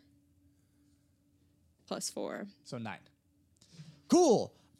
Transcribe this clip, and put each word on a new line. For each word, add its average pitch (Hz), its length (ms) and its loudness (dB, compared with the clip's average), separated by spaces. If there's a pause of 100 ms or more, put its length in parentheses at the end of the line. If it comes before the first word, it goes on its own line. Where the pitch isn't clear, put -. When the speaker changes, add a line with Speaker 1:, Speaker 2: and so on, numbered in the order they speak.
(1900)
Speaker 1:
Plus - 220 -6
four. - 380 -8 (160)
Speaker 2:
So - 140 -12
nine. 107 220 -10 (1080)
Cool. 269 460 4 (260)